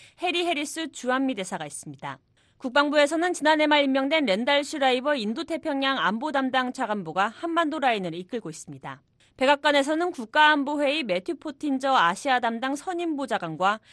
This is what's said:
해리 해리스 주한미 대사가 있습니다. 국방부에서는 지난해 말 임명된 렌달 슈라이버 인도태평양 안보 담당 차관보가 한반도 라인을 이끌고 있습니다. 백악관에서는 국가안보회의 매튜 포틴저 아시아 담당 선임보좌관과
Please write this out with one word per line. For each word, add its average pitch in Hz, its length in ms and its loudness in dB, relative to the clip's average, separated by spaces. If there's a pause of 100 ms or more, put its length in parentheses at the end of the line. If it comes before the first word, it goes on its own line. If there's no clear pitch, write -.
(200)
해리 349 260 -2
해리스 320 460 -4
주한미 262 420 -2
대사가 185 320 -8
있습니다. 143 540 -12 (400)
국방부에서는 294 720 2
지난해 302 320 4
말 294 200 4
임명된 277 400 2
렌달 247 400 2
슈라이버 269 500 0
인도태평양 269 840 -2
안보 220 340 0
담당 254 420 0
차관보가 196 560 -2
한반도 330 500 -2
라인을 208 340 0
이끌고 180 360 -8
있습니다. 139 520 -14 (360)
백악관에서는 294 720 2
국가안보회의 294 920 2
매튜 190 360 -2
포틴저 269 560 -2
아시아 247 460 2
담당 240 340 -2
선임보좌관과 233 1040 -2 (140)